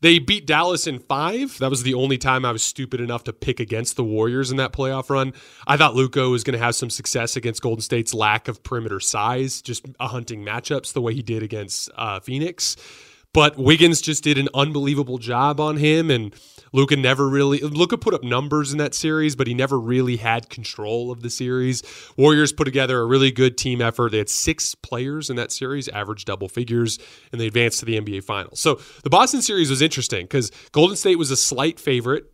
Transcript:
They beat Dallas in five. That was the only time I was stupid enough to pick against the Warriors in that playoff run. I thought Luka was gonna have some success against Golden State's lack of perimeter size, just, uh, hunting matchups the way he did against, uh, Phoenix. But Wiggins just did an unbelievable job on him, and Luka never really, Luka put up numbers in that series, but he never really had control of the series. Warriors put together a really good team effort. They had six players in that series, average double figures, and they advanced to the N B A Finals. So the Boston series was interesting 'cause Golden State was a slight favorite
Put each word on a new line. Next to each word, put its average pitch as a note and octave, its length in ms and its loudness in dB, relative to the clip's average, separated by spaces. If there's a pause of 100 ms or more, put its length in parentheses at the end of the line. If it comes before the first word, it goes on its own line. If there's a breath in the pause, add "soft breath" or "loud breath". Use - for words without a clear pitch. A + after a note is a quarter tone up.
They E3+ 180 8
beat D#3+ 300 -2
Dallas E3 400 2
in C3 100 -6
five. F3+ 600 -4
That C3 120 0
was B2+ 140 -2
the C3 100 0
only C3 240 0
time C3 260 0
I B2+ 60 0
was A2+ 140 -2
stupid C3 360 -6
enough A#2+ 240 -6
to A#2+ 80 -8
pick - 280 -6
against A2+ 340 -4
the C3 80 -2
Warriors A#2 480 0
in C3 60 -2
that C3 160 -2
playoff C3 380 -4
run. C3+ 220 0 (360 loud breath)
I C#3+ 80 4
thought C#3+ 180 4
Luka C3 340 2
was B2 140 0
gonna B2 160 -2
have A#2 160 0
some B2 160 -4
success - 460 -4
against A#2 260 -6
Golden A2+ 200 -2
State's A#2 300 -2
lack A2 360 0
of - 160 -12
perimeter A2 340 -6
size, B2+ 640 -2
just, - 220 -10 (160)
uh, B2 80 -4
hunting A#2 360 -8
matchups B2 480 -6
the C#3 80 -2
way A#2 140 -2
he C3 80 -6
did A2 220 -4
against, G#2 500 -8
uh, G#2+ 240 -6
Phoenix. D3 560 -4 (580 loud breath)
But D3 240 6
Wiggins D#3+ 440 6
just D3+ 240 -4
did D3 140 2
an C#3 160 -2
unbelievable C#3 640 0
job B2 420 -2
on D3+ 160 0
him, D#3 340 2
and A2+ 240 0 (380 loud breath)
Luka C#3 240 4
never C3+ 320 2
really, C#3 320 2
Luka D#3 360 0
put - 160 0
up D#3 120 -2
numbers C#3 480 -2
in D3 60 -4
that D3 140 -2
series, D#3 440 0
but C3 100 0
he A#2+ 80 -2
never C3 240 0
really B2 380 0
had A2+ 340 -2
control A2+ 640 -6
of A#2 100 -14
the A#2 80 -8
series. B2+ 520 -2 (340 loud breath)
Warriors D3+ 360 6
put D#3+ 120 0
together C3 340 0
a A#2 80 0
really C3+ 240 6
good B2 260 2
team B2 240 -2
effort. A#2 300 0
They G#2+ 80 0
had G#2 100 -2
six - 460 -2
players C#3+ 560 -8
in B2+ 60 -4
that A#2+ 160 -4
series, C3+ 360 -6
average G#2 360 -6
double G2 240 -6
figures, A#2 500 -2 (320 loud breath)
and A#2 100 -8
they A2+ 60 -2
advanced A2+ 340 0
to - 40 -12
the A2+ 120 -2
N G#2+ 80 -2
B G#2 140 -6
A F#2+ 40 -8
Finals. G2 360 -8
So D3 220 2 (240 loud breath)
the C#3 60 0
Boston A#3+ 320 4
series F3 280 2
was C3+ 100 0
interesting B2 460 -2
'cause B2 240 -2 (220 loud breath)
Golden F3+ 240 4
State F#3 200 4
was D#3+ 140 -2
a - 60 0
slight C#3+ 420 0
favorite B2+ 560 -2